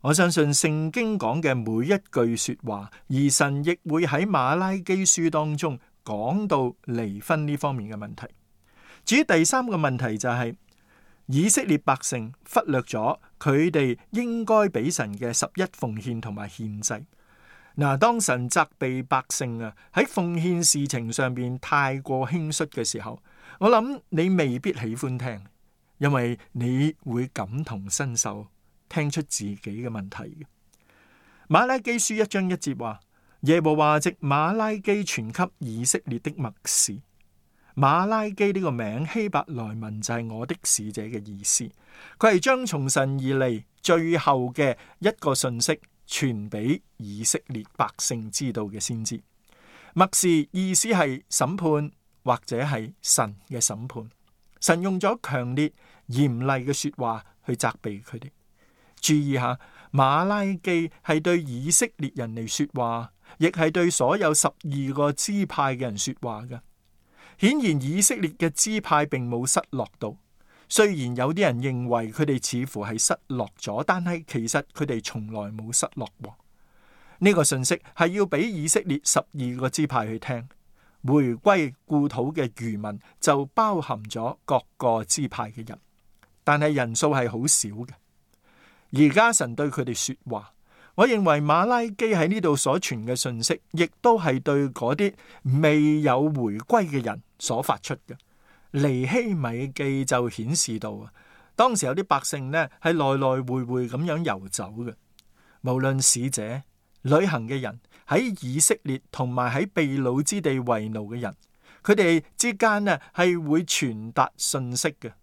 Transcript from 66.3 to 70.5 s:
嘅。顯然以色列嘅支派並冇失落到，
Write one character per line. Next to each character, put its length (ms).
嘅。 100
顯 200
然 200
以 220
色 140
列 160
嘅 180
支 320
派 240
並 240
冇 160
失 240
落 180
到， 160